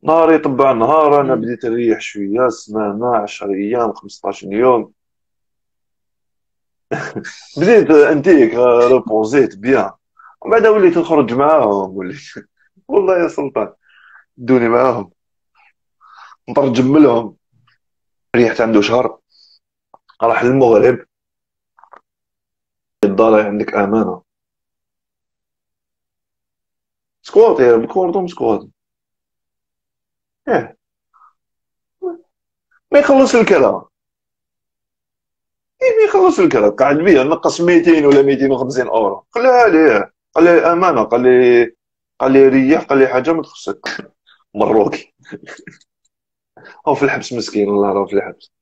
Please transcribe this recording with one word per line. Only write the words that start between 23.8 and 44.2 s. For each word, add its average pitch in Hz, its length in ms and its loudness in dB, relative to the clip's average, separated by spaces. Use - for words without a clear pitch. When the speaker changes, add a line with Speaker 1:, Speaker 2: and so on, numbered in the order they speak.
Speaker 1:
سكوات 214 380 2
يا 120 160 4
بكوردون 180 520 -4
سكوات. 117 400 -6
إيه. 165 300 -6
ما 285 80 6
يخلص 269 360 2
الكرا. 143 540 0
إيه، 508 160 0
ما 440 100 4
يخلص 381 320 2
الكرا. 117 300 2
قاعد 143 280 0
بيا 160 260 2
نقص 160 380 -4
ميتين 170 440 2
ولا 143 160 4
ميتين 139 300 0
وخمسين 127 360 -4
أورو. 98 440 -4
قال 233 120 -6
لي: 262 60 2
"عليه". 160 640 2
قال 156 80 2
لي: 175 80 6
"أمانة". 170 520 2
قال 120 180 -2
لي، 123 540 2
قال 131 120 -2
لي: 135 160 6
"ريح". 135 340 2
قال 139 180 -2
لي: 131 80 4
"حاجة 127 260 -2
ما 160 80 -4
تخصك". - 800 -14